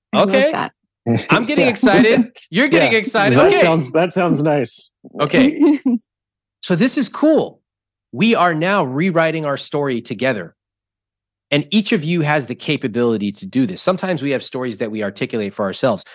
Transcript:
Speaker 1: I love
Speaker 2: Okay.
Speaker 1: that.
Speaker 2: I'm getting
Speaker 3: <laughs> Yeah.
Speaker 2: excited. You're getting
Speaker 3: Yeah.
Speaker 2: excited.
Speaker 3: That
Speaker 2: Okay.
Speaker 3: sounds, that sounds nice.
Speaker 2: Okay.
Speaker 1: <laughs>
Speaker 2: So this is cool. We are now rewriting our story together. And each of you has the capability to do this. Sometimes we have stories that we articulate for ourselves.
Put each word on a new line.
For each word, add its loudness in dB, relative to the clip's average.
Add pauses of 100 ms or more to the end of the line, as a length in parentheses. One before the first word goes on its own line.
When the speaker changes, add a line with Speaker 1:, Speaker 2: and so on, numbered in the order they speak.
(140)
Speaker 1:
I 2
love 2
Speaker 2:
Okay. 2
Speaker 1:
that. -6 (560)
Speaker 2:
I'm 2
getting 0
Speaker 3:
<laughs> -
Yeah. 2
Speaker 2:
excited. 2 (120)
You're 2
getting 4
Speaker 3:
Yeah. 2
Speaker 2:
excited. 2
Speaker 3:
That 6
Speaker 2:
Okay. 4
Speaker 3:
sounds, 2
that 2
sounds 0
nice. -2 (300)
Speaker 2:
Okay. 2
Speaker 1:
<laughs> 0 (640)
Speaker 2:
So -2
this 0
is -2
cool. 0 (500)
We 2
are 2
now 0
rewriting 0
our -4
story -4
together. -6 (960)
And -2
each 0
of 0
you -2
has -2
the -8
capability -2
to -16
do 0
this. -8
Sometimes -2
we -4
have -4
stories -8
that -6
we -8
articulate -6
for -6
ourselves. -2